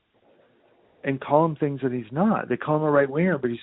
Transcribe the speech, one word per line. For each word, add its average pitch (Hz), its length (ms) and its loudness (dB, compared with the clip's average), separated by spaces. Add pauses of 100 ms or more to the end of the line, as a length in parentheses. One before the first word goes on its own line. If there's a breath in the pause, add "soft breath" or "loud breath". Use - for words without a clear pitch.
(1040)
and 135 180 -4
call 151 240 2
him 160 100 -2
things 143 280 -2
that 131 100 0
he's 117 180 -8
not. 175 380 0
They 123 80 0
call 151 200 -2
him 156 60 0
a 156 80 2
right 139 180 4
winger, 160 280 2
but 127 140 -2
he's 117 120 -6